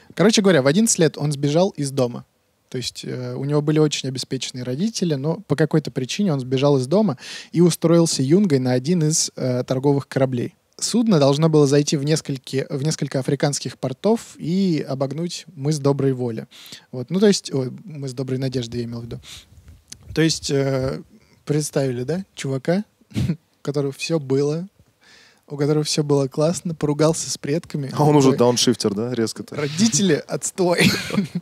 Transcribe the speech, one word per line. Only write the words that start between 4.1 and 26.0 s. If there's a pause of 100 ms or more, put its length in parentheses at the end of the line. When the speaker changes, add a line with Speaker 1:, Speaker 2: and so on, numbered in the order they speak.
Speaker 1:
родители,
но (100)
по
какой-то
причине
он
сбежал
из
дома (320)
и
устроился
юнгой
на
один
из,
э,
торговых
кораблей. (240)
Судно
должно
было
зайти
в
нескольки-,
в
несколько
африканских
портов
и
обогнуть (100)
мыс
Доброй
Воли. (440)
Вот.
Ну,
то
есть,
ой, (140)
мыс
Доброй
Надежды,
я
имел
в
виду. (960)
То
есть,
э, (440)
представили,
да, (100)
чувака, (140)
<laughs>
у (260)
которого
все
было, (800)
у
которого
все